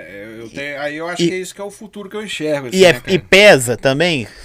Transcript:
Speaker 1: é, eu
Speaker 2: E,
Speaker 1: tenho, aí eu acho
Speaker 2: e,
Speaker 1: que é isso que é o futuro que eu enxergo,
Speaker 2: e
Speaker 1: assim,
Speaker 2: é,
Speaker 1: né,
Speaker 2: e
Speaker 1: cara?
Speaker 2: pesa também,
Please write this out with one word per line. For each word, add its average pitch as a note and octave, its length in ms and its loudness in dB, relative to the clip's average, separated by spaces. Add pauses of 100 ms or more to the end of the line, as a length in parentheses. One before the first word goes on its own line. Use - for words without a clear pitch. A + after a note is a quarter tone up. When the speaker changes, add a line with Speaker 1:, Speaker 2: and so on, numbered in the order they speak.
(100)
Speaker 1:
é, G#2+ 300 -18
eu A#2 60 -16
Speaker 2:
E, - 40 -20
Speaker 1:
tenho, C#3+ 300 -12
aí D3 160 -8
eu E3 100 -10
acho F3 160 -6
Speaker 2:
e, E3+ 60 0
Speaker 1:
que F#3 60 -4
é F#3 40 -8
isso F3+ 160 -12
que - 60 -20
é G3+ 40 -10
o G3+ 60 -12
futuro G3 400 -18
que G#3 60 -14
eu G#3+ 80 -10
enxergo, D3+ 480 -6
Speaker 2:
e F#3 120 4
Speaker 1:
assim, - 0 -
Speaker 2:
é, E3+ 100 8
Speaker 1:
né, - 120 -10
Speaker 2:
e F#3+ 120 0
Speaker 1:
cara? - 120 -10
Speaker 2:
pesa D#3 460 6
também, C#3 500 -2 (180)